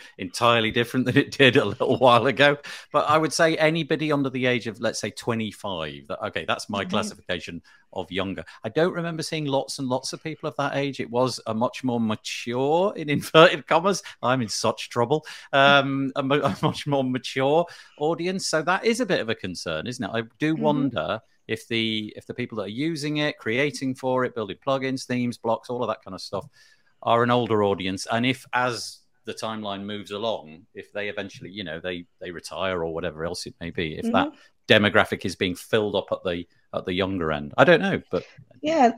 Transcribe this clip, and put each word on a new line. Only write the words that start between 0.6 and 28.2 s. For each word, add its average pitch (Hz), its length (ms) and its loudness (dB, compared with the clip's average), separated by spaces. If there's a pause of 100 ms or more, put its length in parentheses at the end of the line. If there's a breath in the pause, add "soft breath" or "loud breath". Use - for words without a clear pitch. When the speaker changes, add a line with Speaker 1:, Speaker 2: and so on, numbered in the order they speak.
Speaker 1:
different 117 340 0
than 123 120 2
it - 140 2
did 131 260 8
a 110 80 4
little 120 320 0
while 120 300 8
ago. 143 300 4 (360 loud breath)
But 147 160 2
I 151 80 4
would 156 160 0
say 160 240 2
anybody 156 540 0
under 139 180 0
the 127 160 -2
age 120 220 0
of, 110 120 -10
let's 110 200 -2
say, 110 120 -6
twenty-five. 92 960 -6
That, 92 200 -8
okay, 85 180 -6
that's - 240 -4
my 101 140 -2
Speaker 2:
Mm-hmm. 90 80 -6
Speaker 1:
classification 92 680 -6 (320)
of 90 180 -8
younger. 92 320 -4 (200 soft breath)
I 110 60 -4
don't 165 240 0
remember 165 300 -6
seeing 156 220 -6
lots 139 340 -2
and 135 80 -4
lots 127 260 -4
of 160 80 -14
people 160 260 -8
of 143 100 -8
that 143 180 -2
age. 139 240 -4
It 117 100 -4
was 123 380 2
a 110 60 -2
much 120 300 -2
more 120 160 0
mature, 135 960 0
in 147 140 -8
<laughs> 147 80 2
inverted 160 500 8
commas, 170 360 2 (180 loud breath)
I'm 127 200 2
in 107 80 -4
such - 400 -2
trouble, 123 360 0 (260 loud breath)
um, 139 640 4
a 143 80 -2
mu-, 143 180 2
a - 200 0
much - 240 0
more 139 180 0
mature 135 640 0 (320 soft breath)
audience. 170 500 -4
So 160 140 0
that 180 240 -2
is 226 140 2
a 254 60 0
bit 175 140 0
of 110 100 -4
a 110 60 0
concern, 85 520 -6
isn't 120 180 -6
it? 101 80 -6
I 113 100 -2 (160)
do 156 140 0
Speaker 2:
Mm-hmm. 147 100 -4
Speaker 1:
wonder 135 580 0 (260)
if 113 200 -6
the, 110 480 -2
if - 120 -18
the 110 60 -10
people 117 240 -8
that 98 80 -4
are - 20 -8
using 151 500 -4
it, 147 200 -2
creating 127 580 -2
for 127 300 0
it, - 100 -6
building 101 300 -6
plugins, 135 400 -2
themes, 123 320 -2
blocks, - 320 -4
all 123 120 -4
of 110 60 -4
that - 160 -4
kind 95 100 -14
of 90 80 -12
stuff, - 240 -8 (560)
are 117 220 4
an 120 80 2
older 110 320 2
audience. 95 480 -2
And 117 140 0